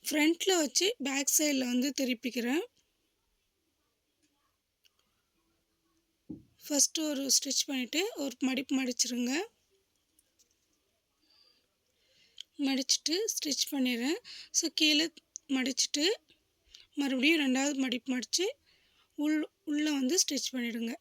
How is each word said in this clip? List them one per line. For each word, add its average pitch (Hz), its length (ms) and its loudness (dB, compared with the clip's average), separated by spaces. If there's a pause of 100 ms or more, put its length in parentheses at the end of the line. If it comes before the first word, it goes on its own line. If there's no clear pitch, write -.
ஃப்ரண்ட்டில் 320 500 2
வச்சு 320 320 2 (140)
பேக் 277 300 0
சைடில் 277 380 2
வந்து 247 240 2
திருப்பிக்கிறேன். 247 680 -2 (4000)
ஃபஸ்ட்டு 294 440 0
ஒரு 285 260 -2
ஸ்டிச் - 340 2
பண்ணிவிட்டு 269 380 -2 (160)
ஒரு 277 220 -6
மடிப்பு 262 360 -2
மடிச்சிருங்க. 247 580 -2 (3250)
மடிச்சிட்டு 269 560 0 (120)
ஸ்டிச் - 400 -2
பண்ணிடுறேன். 254 500 0 (340)
So, - 220 0
கீழே 302 320 4 (440)
மடிச்சிட்டு 269 560 0 (920)
மறுபடியும் 277 440 2
ரெண்டாவது 269 360 0
மடிப்பு 254 320 -4
மடிச்சு 254 360 -2 (720)
உள்-, 302 320 0 (160)
உள்ள 302 260 -2
வந்து 277 260 0
ஸ்டிச் - 320 -2
பண்ணிடுங்க. 233 520 -4